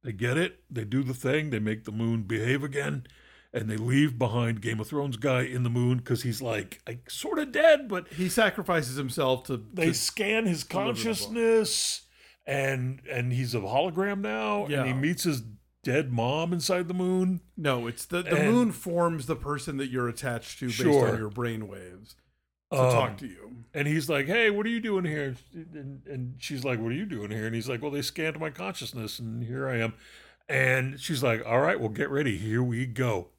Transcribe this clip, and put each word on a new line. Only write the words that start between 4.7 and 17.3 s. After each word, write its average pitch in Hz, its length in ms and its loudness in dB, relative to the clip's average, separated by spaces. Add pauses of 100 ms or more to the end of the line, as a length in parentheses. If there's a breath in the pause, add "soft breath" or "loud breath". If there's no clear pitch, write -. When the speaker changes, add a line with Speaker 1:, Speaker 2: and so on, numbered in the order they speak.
Speaker 1:
of 107 80 -6
Thrones 143 280 -4
guy 127 260 2
in 123 200 -2
the 120 80 2
moon 123 300 4
'cause 123 220 0
he's, 120 200 -2
like, 107 440 -4
like, 120 240 -12
sorta 302 360 -2
dead, 294 420 6
but 180 200 -4
Speaker 2:
He 180 200 -2
sacrifices 175 680 2
himself 131 480 2
to, 131 120 -4 (160)
Speaker 1:
they 165 140 2
Speaker 2:
to 165 80 4
Speaker 1:
scan 220 520 0
his 160 180 2
Speaker 2:
deliver - 280 0
the - 0 -
bomb. - 20 0 (100)
Speaker 1:
consciousness, 226 1000 2 (440 soft breath)
and, 135 540 -2 (100)
and 123 220 0
he's 123 220 0
a 117 60 0
hologram 175 600 0
now, 214 440 -2
and 143 80 -4 (140)
he 131 40 0
Speaker 2:
Yeah. - 40 0
Speaker 1:
meets 147 300 0
his 143 180 0 (400)
dead 131 300 0
mom 139 400 0
inside 180 360 0
the 185 60 -6
moon. 185 460 2 (160)